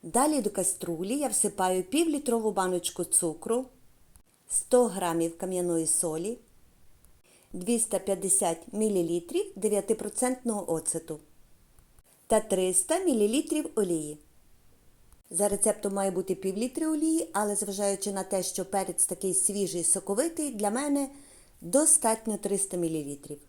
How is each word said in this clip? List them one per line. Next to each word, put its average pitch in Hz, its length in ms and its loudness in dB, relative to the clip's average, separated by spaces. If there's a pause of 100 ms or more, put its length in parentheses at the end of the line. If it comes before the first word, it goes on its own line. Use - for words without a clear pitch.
Далі 269 380 2
до 208 80 -2
каструлі 185 680 -4
я 285 100 -2
всипаю 185 560 0
півлітрову 254 680 0
баночку 185 520 -2
цукру, 214 640 0 (840)
сто - 360 4
грамів 170 520 0
кам'яної 175 500 0
солі, 170 500 -2 (1160)
двісті 208 460 0
п'ятдесят 185 580 0 (140)
мілілітрів 196 760 0 (100)
дев'ятипроцентного 214 1160 -2
оцету 160 480 -4 (1080)
та 220 120 6
триста 190 600 2
мілілітрів 294 760 2
олії. 160 420 -2 (1120)
За 196 180 2
рецептом 202 460 4
має 196 180 0
бути 185 240 -2
пів 190 220 -4
літри 254 300 -2
олії, 320 460 0
але 208 220 0
зважаючи 202 560 -2
на 196 120 -4
те, 190 200 -2
що 185 220 -4
перець 185 400 -2
такий 185 280 -2
свіжий, 185 500 0
соковитий, 269 680 0
для 208 160 0
мене 277 400 0 (520)
достатньо 220 760 4
триста 196 400 -2
мілілітрів. 151 720 -4